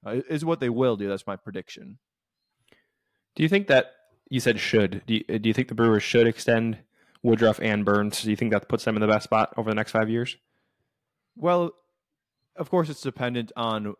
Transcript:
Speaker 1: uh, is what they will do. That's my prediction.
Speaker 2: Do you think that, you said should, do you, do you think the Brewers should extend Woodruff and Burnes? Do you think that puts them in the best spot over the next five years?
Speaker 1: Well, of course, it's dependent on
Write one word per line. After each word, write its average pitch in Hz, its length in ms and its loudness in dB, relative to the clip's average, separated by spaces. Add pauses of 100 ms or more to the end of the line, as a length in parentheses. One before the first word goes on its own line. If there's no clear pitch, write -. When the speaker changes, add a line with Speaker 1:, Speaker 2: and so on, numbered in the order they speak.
Speaker 1:
uh, 113 240 -4
is 160 160 -4
what 165 120 0
they 123 120 -2
will 120 260 0
do. 101 120 -6
That's 98 180 -6
my 98 100 -8
prediction. 95 600 -16 (1400)
Speaker 2:
Do 151 60 0
you 156 80 2
think 196 160 0
that, - 260 4 (380)
you 131 100 -2
said 113 180 0
should, 101 480 0
do 113 100 0
you, 107 220 -4
do 107 80 -2
you 110 60 2
think 127 160 -2
the 117 60 -10
Brewers 110 280 4
should 117 240 4
extend 113 520 0 (440)
Woodruff 113 380 4
and 104 240 0
Burnes? 104 380 0
Do 110 80 -2
you 104 60 2
think 110 160 -2
that 104 140 0
puts - 180 -4
them 110 120 0
in 107 60 0
the 107 40 2
best 107 180 2
spot 110 340 0
over 110 120 -4
the 107 40 -2
next 107 180 -4
five 110 160 0
years? 117 300 -4 (960)
Speaker 1:
Well, 175 360 0 (840)
of 170 140 -8
course, 170 180 2
it's 151 140 -10
dependent 123 520 -4
on 107 460 -4